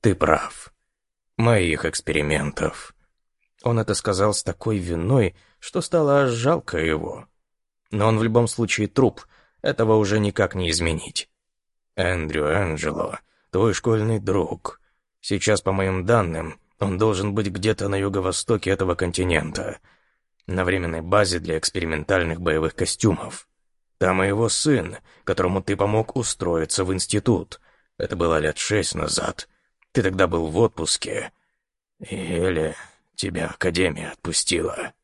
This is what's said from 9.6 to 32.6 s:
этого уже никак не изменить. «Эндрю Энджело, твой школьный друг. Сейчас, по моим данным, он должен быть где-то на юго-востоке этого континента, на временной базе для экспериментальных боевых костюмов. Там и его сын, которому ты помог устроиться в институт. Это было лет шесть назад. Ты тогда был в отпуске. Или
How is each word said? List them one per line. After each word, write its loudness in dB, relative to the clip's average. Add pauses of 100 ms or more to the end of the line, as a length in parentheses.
этого 2
уже 4
никак 0
не -2
изменить. -2 (680)
«Эндрю 0
Энджело, -2 (320)
твой 2
школьный 0
друг. -4 (420)
Сейчас, 0
по 0
моим 0
данным, 0 (200)
он -2
должен 0
быть 0
где-то -2
на -2
юго-востоке 0
этого 0
континента, -2 (680)
на -2
временной -2
базе 2
для -4
экспериментальных -2
боевых 0
костюмов. -2 (500)
Там 2
и 2
его 2
сын, 0 (280)
которому 0
ты -2
помог 0
устроиться 0
в -2
институт. 0 (380)
Это -4
было 2
лет 0
шесть 0
назад. -4 (420)
Ты 2
тогда 2
был 0
в -2
отпуске. -2 (680)
Или -2 (400)